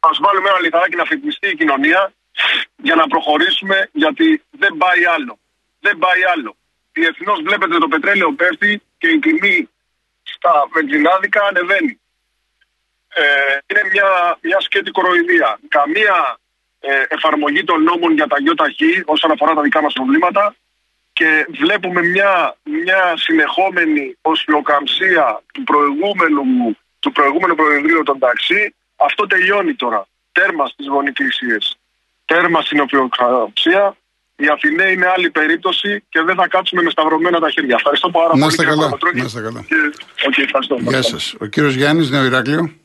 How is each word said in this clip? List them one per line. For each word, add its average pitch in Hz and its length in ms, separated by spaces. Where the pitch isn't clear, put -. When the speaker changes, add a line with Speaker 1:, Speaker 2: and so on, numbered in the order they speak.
Speaker 1:
ας 151 200
βάλουμε 190 280
ένα 185 120
λιθαράκι 170 360
να 170 60
αφυπνιστεί 151 460
η 202 80
κοινωνία 196 560
για 302 180
να 320 120
προχωρήσουμε, - 840
γιατί 160 580
δεν 170 260
πάει 175 300
άλλο. 147 320
Δεν 202 180
πάει 185 260
άλλο. 165 320
Διεθνώς 196 500
βλέπετε 185 360
το 160 100
πετρέλαιο 170 440
πέφτει 180 500
και 170 100
η 226 100
τιμή 170 500
στα 147 500
βενζινάδικα 175 720
ανεβαίνει. 196 560
Ε, 165 80
είναι 208 160
μια, 190 500
μια 185 180
σκέτη - 300
κοροϊδία. 175 680
Καμία, 156 680
ε, 139 280
εφαρμογή 151 560
των 165 180
νόμων 170 300
για 151 140
τα 143 140
γιοταχή 160 640
όσον 156 260
αφορά 156 240
τα 151 80
δικά 151 200
μας 147 100
προβλήματα 170 640
και 156 360
βλέπουμε 175 540
μια, 180 600
μια 175 540
συνεχόμενη 160 1040
οσιοκαμψία 147 1200
του 277 100
προηγούμενου, 151 800
του - 140
προηγούμενου 165 420
Προεδρείου 151 480
των 139 160
Ταξί. 127 560
Αυτό 143 300
τελειώνει 190 480
τώρα. 113 340
Τέρμα 170 340
στις 139 200
γονικρίσιες. 135 920
Τέρμα 165 380
στην 147 180
οσιοκαμψία. 131 1160
Οι 143 100
Αθηναίοι 170 460
είναι 180 140
άλλη 175 140
περίπτωση 175 800
και 160 120
δεν 170 140
θα 180 140
κάτσουμε 185 340
με 165 80
σταυρωμένα 160 500
τα 160 100
χέρια. 139 280
Ευχαριστώ 151 320
πάρα 170 160
Speaker 2:
Να 165 60
Speaker 1:
πολύ, 147 140
Speaker 2:
είστε 156 160
Speaker 1:
κύριε 151 120
Speaker 2:
καλά. 151 140
Speaker 1:
Παπατρώνη. 139 320
Speaker 2:
Να 127 40
είστε 113 160
καλά. 113 280
Speaker 1:
Και, - 580
οκ, 139 120
ευχαριστώ. 135 420
Speaker 2:
Γεια 127 220
σας. 117 380
Ο 107 60
κύριος 139 280
Γιάννης, 147 360
Νέο 135 140
Ηράκλειο. 131 600